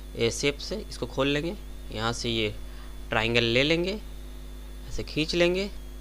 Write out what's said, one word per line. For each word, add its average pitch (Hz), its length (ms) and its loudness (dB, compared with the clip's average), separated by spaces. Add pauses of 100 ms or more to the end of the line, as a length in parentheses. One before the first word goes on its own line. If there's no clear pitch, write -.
(160)
ये 117 160 4
shapes - 420 0
है, 107 80 -4
इसको - 240 -6
खोल 135 220 0
लेंगे, 151 280 0 (360)
यहाँ 113 220 0
से 117 160 -2
ये 110 240 2 (560)
triangle 117 340 4
ले 117 200 6
लेंगे, 175 360 2 (880)
ऐसे - 140 -2
खींच 156 320 0
लेंगे। 180 340 4 (320)